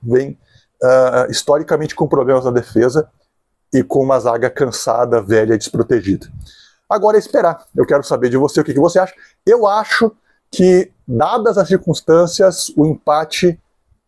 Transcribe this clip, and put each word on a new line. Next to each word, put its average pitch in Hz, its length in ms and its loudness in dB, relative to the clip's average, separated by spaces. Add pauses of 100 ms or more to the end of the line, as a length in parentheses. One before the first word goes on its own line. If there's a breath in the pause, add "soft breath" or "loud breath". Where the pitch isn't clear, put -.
vem, 127 360 -2 (440)
ah, 127 480 2
historicamente 151 640 -2
com 156 120 -2
problemas 131 380 0
na 127 60 0
defesa 120 580 0 (640)
e 131 100 2
com 143 200 -2
uma 135 160 0
zaga 117 320 -2
cansada, 120 720 -2
velha 110 320 2
e 107 40 -2
desprotegida. 101 720 -4 (580 soft breath)
Agora 214 280 2
é 202 40 6
esperar. 180 440 -2 (100)
Eu - 120 0
quero 143 160 0
saber 127 260 -2
de 123 80 -2
você 147 240 0
o 147 40 -2
que 151 100 -6
que 139 60 0
você 170 180 2
acha. 185 160 -2 (320 soft breath)
Eu 220 200 4
acho 214 440 0 (400)
que, 185 400 2 (160)
dadas 190 500 0
as 180 120 0
circunstâncias, 175 1080 0
o 151 80 4
empate 156 760 -2 (480)